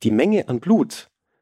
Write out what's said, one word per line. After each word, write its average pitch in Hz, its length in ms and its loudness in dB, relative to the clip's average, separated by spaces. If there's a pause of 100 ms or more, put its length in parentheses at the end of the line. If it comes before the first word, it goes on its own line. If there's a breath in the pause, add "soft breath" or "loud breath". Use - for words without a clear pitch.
die 113 80 0
Menge 170 380 0
an 120 120 -4
Blut - 500 -2 (320)